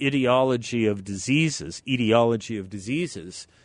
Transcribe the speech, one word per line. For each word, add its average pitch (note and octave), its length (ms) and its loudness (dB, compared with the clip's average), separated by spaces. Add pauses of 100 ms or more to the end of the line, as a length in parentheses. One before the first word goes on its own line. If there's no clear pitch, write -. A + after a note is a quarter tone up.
ideology B2+ 880 2
of G2+ 160 0
diseases, G2+ 840 -2
etiology A#2 720 2
of F#2+ 120 -10
diseases, G2+ 760 -8 (180)